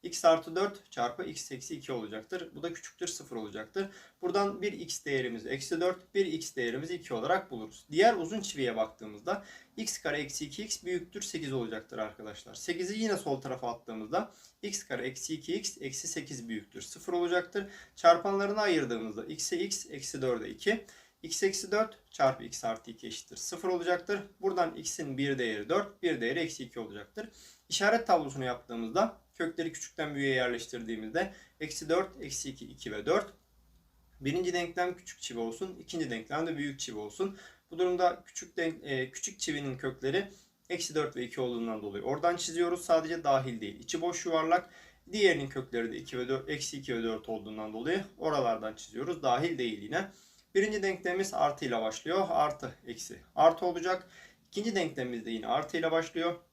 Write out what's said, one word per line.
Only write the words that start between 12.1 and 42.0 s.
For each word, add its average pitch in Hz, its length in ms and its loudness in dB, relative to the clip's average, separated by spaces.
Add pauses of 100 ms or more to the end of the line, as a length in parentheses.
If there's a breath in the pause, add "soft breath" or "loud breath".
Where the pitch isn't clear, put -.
Sekizi 180 460 -4
yine 214 180 2
sol 135 240 -2
tarafa 127 300 -4
attığımızda 117 600 -4 (300 loud breath)
x 196 220 -4
kare 127 240 -4
eksi 131 260 -6
iki 160 220 -4
x - 260 -4
eksi 139 260 -6
sekiz 135 420 -8
büyüktür 107 320 -8
sıfır - 320 -6
olacaktır. 175 540 2 (280 loud breath)
Çarpanlarına 196 680 6
ayırdığımızda 117 640 0
x'e 165 340 -4
x, 196 300 -2
eksi 139 320 -8
dörde 123 280 0
iki. 208 360 0 (380 loud breath)
X 160 200 0
eksi 190 280 2
dört 214 400 0
çarpı 131 320 4
x - 220 -10
artı 113 260 -2
iki 113 160 -12
eşittir - 300 -12
sıfır 180 320 -4
olacaktır. 175 520 2 (200)
Buradan 180 340 2
x'in 143 420 -6
bir 139 200 2
değeri 110 320 -2
dört, 190 340 0
bir 147 180 2
değeri 131 180 2
eksi 147 240 -4
iki 120 160 -10
olacaktır. 104 500 -10 (400 loud breath)
İşaret 220 380 4
tablosunu 139 380 4
yaptığımızda, 120 760 0 (140)
kökleri 165 360 -2
küçükten 151 440 -6
büyüğe 139 180 2
yerleştirdiğimizde 117 1000 -2 (260 loud breath)
eksi 151 300 -8
dört, 175 320 0
eksi 135 280 -6
iki, 120 160 -12
iki - 260 -10
ve 104 140 -6
dört. - 280 2 (840)
Birinci 175 340 0
denklem 180 440 0
küçük - 240 -16
çivi 117 180 -6
olsun, 117 400 -4
ikinci 160 300 -4
denklem 131 380 -2
de 160 100 -4
büyük 143 220 -4
çivi 110 180 -6
olsun. 185 400 -4 (340 loud breath)
Bu 165 80 -8
durumda 180 460 4
küçük - 320 -10
denk-, 165 280 -2
e, 131 260 0
küçük - 280 -8
çivinin 143 380 -2
kökleri 139 540 0 (380 loud breath)
eksi 170 260 -4
dört 151 200 0
ve 123 80 -4
iki 123 180 -4
olduğundan 117 400 -2
dolayı 101 220 -4